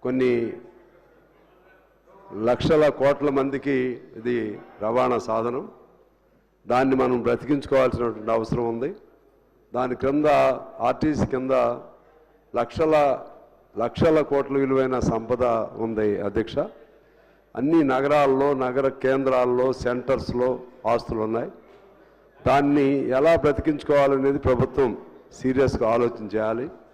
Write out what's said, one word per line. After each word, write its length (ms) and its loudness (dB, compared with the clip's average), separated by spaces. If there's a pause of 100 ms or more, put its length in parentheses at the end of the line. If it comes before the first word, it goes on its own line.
కొన్ని 300 0 (2250)
లక్షల 340 2 (160)
కోట్ల 300 2 (100)
మందికి 380 -2 (420)
ఇది 160 -4 (480)
రవాణా 340 0 (100)
సాధనం. 360 -4 (1080)
దాన్ని 320 2
మనం 140 2 (100)
బ్రతికించుకోవాల్సినటువంటి 1080 0
అవసరం 360 -2
ఉంది. 180 -6 (840)
దాని 280 -2
క్రింద, 240 0 (640)
ఆర్టీసీ 440 -2
కింద 200 -2 (1040)
లక్షల, 360 0 (880)
లక్షల 380 2 (120)
కోట్ల 300 0
విలువైన 360 0 (120)
సంపద 320 -2 (440)
ఉంది 220 0 (200)
అధ్యక్ష. 280 -4 (1040)
అన్ని 200 2 (140)
నగరాల్లో, 560 2 (160)
నగర 220 0 (180)
కేంద్రాల్లో, 600 2 (200)
సెంటర్స్లో 640 -2 (420)
ఆస్తులు 360 -2
ఉన్నాయి. 220 -4 (1000)
దాన్ని 640 2
ఎలా 260 4
బ్రతికించుకోవాలనేది 1040 2
ప్రభుత్వం 580 0 (440)
సీరియస్గా 520 2
ఆలోచన 420 -2
చేయాలి. 340 -2 (240)